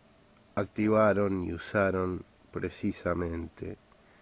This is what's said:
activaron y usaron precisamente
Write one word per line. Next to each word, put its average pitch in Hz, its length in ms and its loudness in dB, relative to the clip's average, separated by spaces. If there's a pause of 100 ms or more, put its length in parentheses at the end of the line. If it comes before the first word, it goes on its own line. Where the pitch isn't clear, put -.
(560)
activaron 104 840 4
y 87 120 -4
usaron 92 720 0 (260)
precisamente 87 1300 -6 (440)